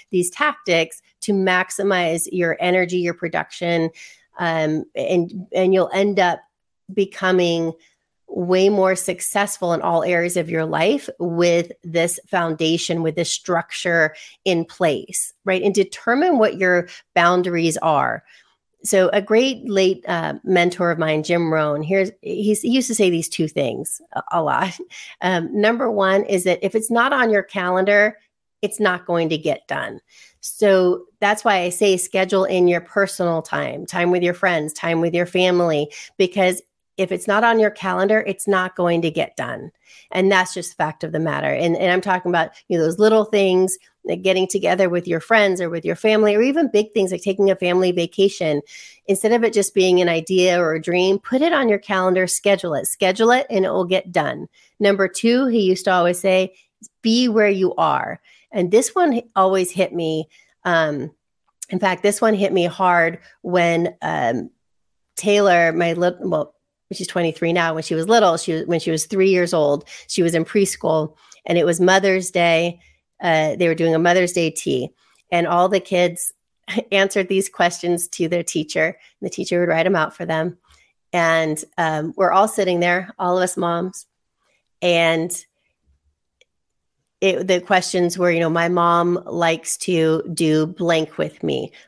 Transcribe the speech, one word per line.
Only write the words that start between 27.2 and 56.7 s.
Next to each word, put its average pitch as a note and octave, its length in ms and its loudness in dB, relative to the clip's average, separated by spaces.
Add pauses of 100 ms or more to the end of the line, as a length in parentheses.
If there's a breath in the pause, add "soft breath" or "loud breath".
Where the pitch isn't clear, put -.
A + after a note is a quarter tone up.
your G3+ 120 2
calendar, G3+ 760 2 (440 soft breath)
it's G3+ 180 -4
not F3+ 260 0
going E3+ 240 0
to D#3 80 -2
get D3+ 300 -4
done. B2+ 320 -8 (420 soft breath)
So F#3 640 2 (140)
that's G#3 240 0
why G3 180 2
I F3 80 -2
say F#3+ 280 2
schedule F#3+ 480 0
in F3+ 220 2
your F3 140 2
personal F3 600 -2
time, C#3+ 440 -6
time F3 260 -2
with F3+ 120 0
your F3 120 0
friends, E3 380 -2
time E3 280 -2
with E3+ 120 -2
your F3 120 0
family, F3 680 0 (260 loud breath)
because F#3 440 0 (360)
if F#3+ 140 -4
it's F3+ 160 -6
not G#3+ 160 2
on A#3 160 4
your G#3+ 100 4
calendar, G3+ 560 -2
it's F#3+ 220 -6
not F#3 280 -2
going E3+ 260 0
to E3 100 -2
get D#3+ 240 -6
done. B2+ 360 -10 (400 soft breath)
And F#3+ 200 2
that's F#3 220 2
just - 240 -12
fact D#3 260 -6
of D#3+ 80 -8
the D#3+ 80 -4
matter. C#3+ 300 -2
And, E3 260 0
and F3+ 160 0
I'm F#3 100 0
talking F#3 300 -2
about, E3 200 0 (180 loud breath)
you F3+ 80 0
know, D#3+ 60 2
those E3 140 0
little G#3+ 280 4
things, F#3 520 2 (260 soft breath)
like F3 200 -4
getting F#3 240 2
together F#3+ 420 0
with F3 180 -4
your E3 120 -2
friends G3 420 2
or F3 80 -4
with E3+ 160 -6
your E3 120 -4
family, G#3+ 360 2
or G#3 80 2
even C#4 300 2
big G#3+ 220 0
things F#3+ 180 0
like F3+ 100 -6
taking G3 300 2
a F#3 40 2
family F3+ 360 2
vacation. E3+ 680 0 (440 loud breath)
Instead G#3 280 0
of A#3 100 2
it A3+ 100 2
just G3+ 220 0
being F#3 260 4
an F3 80 2
idea F3+ 500 2
or D#3+ 140 0
a D#3+ 80 -4
dream, F#3 380 2
put C4 220 -2
it E4+ 120 2
on C4+ 160 2
your G#3 80 2
calendar, F#3 480 0
schedule F3+ 480 0
it, C3+ 140 -4
schedule G3 440 0
it, B3+ 180 2
and F#3+ 160 2
it - 40 0
will F#3 160 0
get F3+ 260 -2
done. D3+ 360 -2 (320 soft breath)
Number G3 280 2
two, A#3+ 400 0
he A#3 140 2
used F#3 240 2
to G3 60 0
always F3 280 2
say, F#3+ 360 0 (460 soft breath)